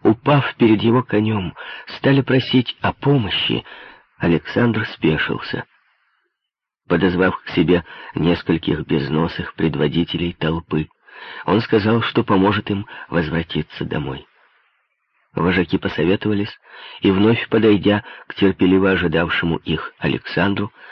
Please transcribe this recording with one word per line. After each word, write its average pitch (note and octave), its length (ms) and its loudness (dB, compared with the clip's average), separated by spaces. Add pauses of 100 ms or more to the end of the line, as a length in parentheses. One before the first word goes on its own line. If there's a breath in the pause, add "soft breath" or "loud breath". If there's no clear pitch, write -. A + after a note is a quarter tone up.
упав C3 540 2
перед A2 260 4
его A#2 200 4
конём, G#2 520 -2 (440 loud breath)
стали C#3 220 2
просить C3 600 0
о F#2+ 120 -2
помощи, A#2+ 720 -2 (540 loud breath)
Александр G#2+ 720 0
спешился. - 760 -2 (1200)
Подозвав F2 540 2
к - 80 -14
себе E2+ 340 2 (300 loud breath)
нескольких D#2+ 720 0
безносых D2+ 680 -2
предводителей D#2+ 760 -2
толпы, D#2+ 560 -4 (580 loud breath)
он G2+ 160 2
сказал, A2+ 400 2
что - 220 0
поможет G2+ 460 2
им G2+ 160 -4 (220 loud breath)
возвратиться E2 760 -4
домой. C2+ 420 -8 (1080)
Вожаки F2+ 440 0
посоветовались, G2+ 760 -2 (480 loud breath)
и G2 100 4
вновь G#2 380 2
подойдя G#2 560 4 (240 loud breath)
к - 60 -14
терпеливо F#2+ 580 4
ожидавшему E2+ 640 0
их - 420 -6
Александру, F#2+ 720 -2 (200 loud breath)